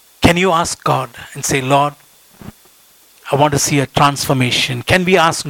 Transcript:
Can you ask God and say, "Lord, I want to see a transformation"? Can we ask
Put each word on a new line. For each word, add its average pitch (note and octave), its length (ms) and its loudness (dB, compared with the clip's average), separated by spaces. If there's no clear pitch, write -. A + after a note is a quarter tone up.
Can E3+ 160 4
you F#3 140 2
ask E3 320 -2
God C3 260 -2
and C#3+ 120 -10
say, C#3 160 -2
"Lord, C#3 320 2
I C#3 40 0
want C#3+ 180 4
to B2+ 60 0
see C#3+ 200 0
a C3 80 -2
transformation"? C3 840 0
Can F3+ 220 0
we F#3 120 2
ask D#3+ 320 0